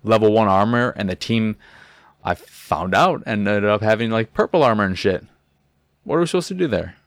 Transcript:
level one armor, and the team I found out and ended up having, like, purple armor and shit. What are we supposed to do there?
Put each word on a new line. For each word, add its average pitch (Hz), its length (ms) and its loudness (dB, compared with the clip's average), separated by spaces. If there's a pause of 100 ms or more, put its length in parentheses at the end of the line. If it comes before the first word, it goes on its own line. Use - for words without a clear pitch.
level 110 280 4
one 110 160 4
armor, 113 480 2
and 104 140 -6
the 92 60 -4
team 110 400 -4 (720)
I 87 80 -2
found - 580 -6
out 160 320 2
and 104 220 -2
ended 104 160 0
up 104 180 0
having, 110 300 0
like, 113 220 -4
purple - 280 0
armor 110 220 2
and 92 160 -2
shit. 92 240 -2 (800)
What - 140 -4
are - 20 0
we 170 80 0
supposed 175 220 -4
to 196 40 -8
do 180 140 -4
there? 87 280 -4 (120)